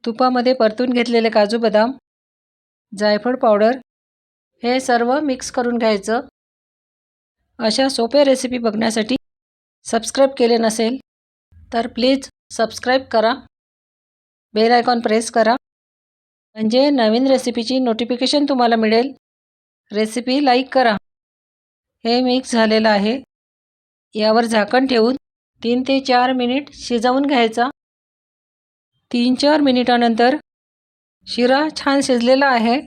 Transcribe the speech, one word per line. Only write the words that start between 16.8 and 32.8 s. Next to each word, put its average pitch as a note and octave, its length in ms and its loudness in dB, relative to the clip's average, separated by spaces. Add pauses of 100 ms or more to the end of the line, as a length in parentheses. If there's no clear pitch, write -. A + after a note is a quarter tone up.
नवीन A#3+ 380 2
रेसिपीची B3+ 520 -2
नोटिफिकेशन B3 680 -2
तुम्हाला A#3+ 260 2
मिळेल. A3+ 360 2 (800)
रेसिपी A#3 540 -2
लाईक C4 280 2
करा. A#3+ 200 2 (1120)
हे A#3+ 160 0
मिक्स B3+ 300 -2
झालेलं A3 380 2
आहे. G#3 280 0 (1000)
यावर A3 300 2
झाकण A#3 420 0
ठेवून B3 280 2 (460)
तीन B3 260 -2
ते C4+ 140 0
चार B3+ 320 0
मिनिट B3+ 420 -4
शिजवून B3 500 -2
घ्यायचा. A#3+ 440 0 (1400)
तीन B3 240 0
चार D4 260 2
मिनिटानंतर B3 760 2 (880)
शिरा C4 400 0 (100)
छान C#4 240 0
शिजलेला C4 480 2
आहे. A#3 380 0